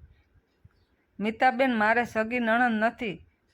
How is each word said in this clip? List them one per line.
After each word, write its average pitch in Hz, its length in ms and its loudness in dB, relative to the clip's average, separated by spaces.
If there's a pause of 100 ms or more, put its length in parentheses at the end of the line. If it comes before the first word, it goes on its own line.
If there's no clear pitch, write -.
(1200)
"મિતાબેન, 240 540 0
મારે 226 300 2
સગી 220 360 -4
નણંદ 233 440 2
નથી, 226 420 -4 (280)